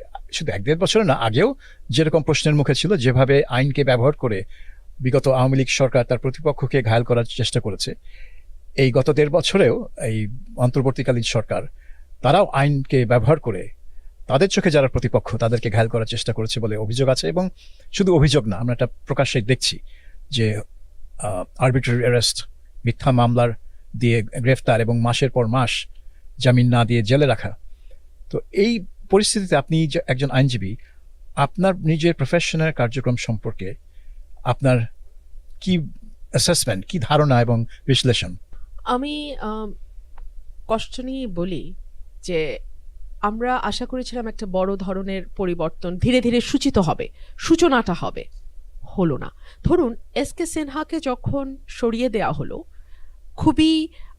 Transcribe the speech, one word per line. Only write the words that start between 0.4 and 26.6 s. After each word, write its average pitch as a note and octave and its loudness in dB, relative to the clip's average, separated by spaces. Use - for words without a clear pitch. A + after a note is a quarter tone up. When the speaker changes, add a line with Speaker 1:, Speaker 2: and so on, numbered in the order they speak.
Speaker 1:
এক F#2 -4
দেড় D3+ 2
বছরে G#3 4
না, D3+ 4
আগেও D3+ 2
যেরকম D#3 4
প্রশ্নের D3+ 2
মুখে D3 4
ছিল, F#3 0
যেভাবে C3 4
আইনকে C3 2
ব্যবহার B2+ 4
করে G#2 -2
বিগত C3 2
আওয়ামী C3 4
লীগ C3 2
সরকার B2+ 2
তার B2 0
প্রতিপক্ষকে C#3 0
ঘায়েল A2+ 2
করার A#2 2
চেষ্টা - -2
করেছে, - -6
এই C3 4
গত C3 4
দেড় D3+ 4
বছরেও F3+ 2
এই A2 -2
অন্তর্বর্তীকালীন B2 2
সরকার - -2
তারাও E3+ 6
আইনকে C#3 2
ব্যবহার A#2+ 4
করে G2 -6
তাদের F3 4
চোখে F#3+ 2
যারা C#3 6
প্রতিপক্ষ A#2+ 0
তাদেরকে A2+ 0
ঘায়েল A2 2
করার A2 -2
চেষ্টা A#2 -4
করেছে A2 -4
বলে G#2+ -2
অভিযোগ A#2+ 0
আছে। C3 0
এবং F3+ 0
শুধু F#3 4
অভিযোগ C#3 4
না, G2 -2
আমরা A#2+ -2
এটা A#2+ 0
প্রকাশ্যে C3 0
দেখছি - 0
যে, A2 0
আহ, - -6
আরবিট্রারি B2 2
অ্যারেস্ট, A#2+ 0
মিথ্যা A#2 0
মামলার A#2+ 4
দিয়ে A#2 2
গ্রেফতার A#2 2
এবং A#2 2
মাসের A#2+ 2
পর A#2+ 2
মাস - 0
জামিন B2 6